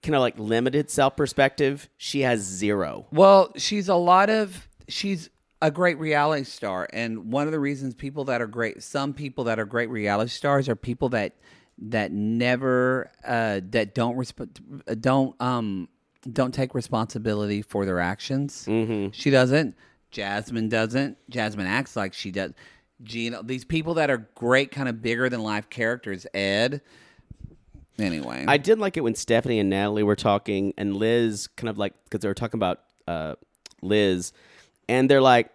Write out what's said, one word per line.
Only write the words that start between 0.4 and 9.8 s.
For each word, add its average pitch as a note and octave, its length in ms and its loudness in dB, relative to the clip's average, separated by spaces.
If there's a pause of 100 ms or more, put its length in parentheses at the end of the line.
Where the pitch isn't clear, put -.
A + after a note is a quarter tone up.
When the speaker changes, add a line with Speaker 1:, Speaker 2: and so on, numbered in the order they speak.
Speaker 1:
self-perspective. C#3 1080 0
She - 240 -4
has B2 180 2
zero. F#2+ 720 -2
Speaker 2:
Well, F#3+ 440 8
she's G3 340 -4
a F#3+ 60 4
lot F3+ 340 6
of, G3+ 380 -2 (200)
she's G3 420 -6 (320)
a D#3 80 4
great E3 300 2
reality D3+ 460 2
star. F#2 460 -6
And A2 400 -6
one C#3+ 140 0
of D#3 60 -2
the D#3 80 -2
reasons C#3 340 -4
people C#3 320 -8
that A#2+ 160 -2
are A#2 60 -4
great, A2+ 340 -4
some C#3 320 -4
people C#3 300 -8
that A2+ 160 0
are A2 60 -2
great A#2 240 -2